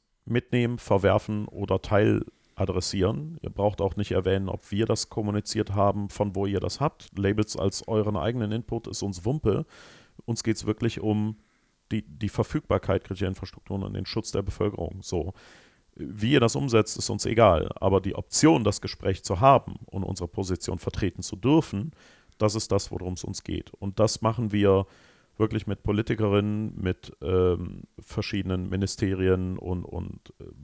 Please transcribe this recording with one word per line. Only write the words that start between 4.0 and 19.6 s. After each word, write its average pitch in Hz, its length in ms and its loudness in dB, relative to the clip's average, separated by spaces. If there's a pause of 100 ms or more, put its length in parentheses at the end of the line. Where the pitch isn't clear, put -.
erwähnen, 95 360 0
ob 90 240 -8
wir 104 140 0
das 110 240 -2
kommuniziert 104 680 -2
haben, 101 340 2
von 101 240 -2
wo 98 120 -2
ihr 98 160 0
das 92 180 -4
habt. - 380 -4
Labels 101 400 0
als - 320 -2
euren 107 260 0
eigenen 104 380 -2
Input 113 340 -6
ist - 140 -8
uns 92 240 -6
Wumpe. 123 400 0 (580)
Uns 117 200 -4
geht's 110 220 -2
wirklich 107 360 -2
um 107 360 0 (540)
die, 110 120 -2
die 85 260 -6
Verfügbarkeit 101 760 0
kritischer 95 240 -4
Infrastrukturen 95 560 -6
und 101 120 -6
den 95 100 -6
Schutz - 260 -6
der - 120 -2
Bevölkerung. 98 580 -4
So. 87 320 -4 (600)
Wie 104 360 -4
ihr 147 80 8
das 117 160 4
umsetzt, 120 400 2
ist - 140 -4
uns 101 160 -4
egal. 104 500 6
Aber 95 240 2
die 95 160 -4
Option, 156 480 4
das 104 160 2
Gespräch - 460 -4
zu 92 160 0
haben 127 340 6 (120)